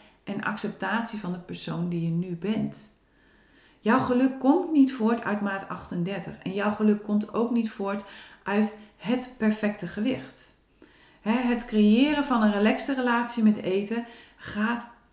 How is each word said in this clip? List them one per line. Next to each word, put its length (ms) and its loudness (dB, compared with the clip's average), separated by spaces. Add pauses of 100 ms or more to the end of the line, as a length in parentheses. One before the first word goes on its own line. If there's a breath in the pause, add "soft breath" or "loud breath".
(240 loud breath)
en 180 -6
acceptatie 760 -4
van 140 -6
de 60 -6
persoon 500 -6
die 140 -2
je 80 0
nu 260 -2
bent. 560 -4 (880 soft breath)
Jouw 180 2
geluk 400 2
komt 340 2
niet 200 6
voort 320 0
uit 160 -2
maat 280 -4
achtendertig. 720 -6
En 100 -6
jouw 220 0
geluk 280 4
komt 320 -2
ook 160 0
niet 200 0
voort 340 -6 (380 loud breath)
uit 340 0 (200 loud breath)
het 420 -4
perfecte 480 0
gewicht. 680 -6 (640 soft breath)
Hè, 120 -2
het 320 0
creëren 600 6
van 180 2
een 100 4
relaxte 420 2
relatie 480 0
met 140 6
eten 500 -2 (300 loud breath)
gaat 500 -4 (260)